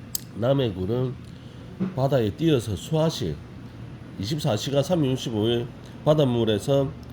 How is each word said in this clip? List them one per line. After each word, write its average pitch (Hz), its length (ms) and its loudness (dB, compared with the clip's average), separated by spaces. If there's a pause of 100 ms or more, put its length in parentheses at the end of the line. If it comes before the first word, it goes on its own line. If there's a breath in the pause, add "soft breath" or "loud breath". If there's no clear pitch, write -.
(380)
남해 123 360 2
굴은 120 400 -2 (840 loud breath)
바다에 127 360 4
뛰어서 131 440 2
수화시 156 600 0 (840)
이십사 127 380 0
시간 139 260 2
삼백육십오 131 640 2
일 120 200 2 (360 loud breath)
바닷물에서 135 840 4 (240)